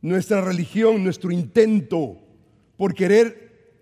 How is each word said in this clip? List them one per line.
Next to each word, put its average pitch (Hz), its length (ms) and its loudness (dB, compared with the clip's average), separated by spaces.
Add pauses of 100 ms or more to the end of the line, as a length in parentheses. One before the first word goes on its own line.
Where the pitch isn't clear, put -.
nuestra 190 400 -2
religión, 190 600 -2
nuestro 180 300 -4
intento 170 840 0 (580)
por 185 180 -2
querer 208 880 0